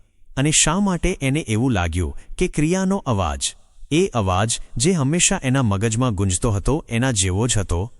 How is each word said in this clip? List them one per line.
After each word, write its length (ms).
અને 140
શા 280
માટે 420
એને 180
એવું 320
લાગ્યું 460
કે 100
ક્રિયાનો 500
અવાજ, 580
એ 160
અવાજ 520
જે 160
હંમેશા 500
એના 200
મગજમાં 520
ગુંજતો 360
હતો, 380
એના 220
જેવો 360
જ 100
હતો? 420